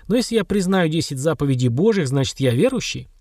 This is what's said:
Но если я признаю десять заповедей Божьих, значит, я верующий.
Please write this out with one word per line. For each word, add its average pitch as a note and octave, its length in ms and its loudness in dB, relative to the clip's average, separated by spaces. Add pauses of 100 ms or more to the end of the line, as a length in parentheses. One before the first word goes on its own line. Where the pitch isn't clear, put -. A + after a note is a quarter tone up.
Но G3+ 80 2
если A#3 180 0
я G#3+ 100 2
признаю F#3 460 0
десять D3+ 280 -4
заповедей C#3 500 0
Божьих, E3+ 380 2
значит, C3+ 340 -2
я C3 120 2
верующий. G3 560 -2 (120)